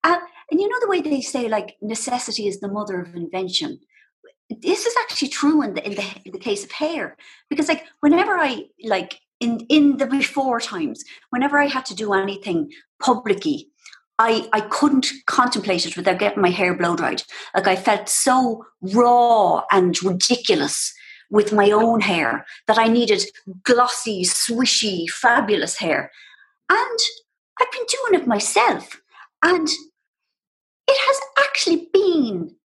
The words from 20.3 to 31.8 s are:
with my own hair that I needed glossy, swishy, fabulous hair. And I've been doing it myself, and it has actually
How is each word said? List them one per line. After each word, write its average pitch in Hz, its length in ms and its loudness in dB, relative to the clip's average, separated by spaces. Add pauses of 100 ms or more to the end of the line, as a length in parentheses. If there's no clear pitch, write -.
with 208 200 2
my 208 200 4
own 226 300 2
hair 165 440 -2 (220)
that 214 100 2
I 226 120 4
needed 220 340 2 (400)
glossy, 240 600 0
swishy, 202 840 -2
fabulous 214 680 0
hair. 160 340 -2 (580)
And 466 300 0 (600)
I've 494 120 0
been 494 160 -8
doing 480 340 0
it 262 60 -4
myself, - 760 -2 (420)
and 330 240 2 (1200)
it 539 100 4 (100)
has 539 120 2 (280)
actually - 460 0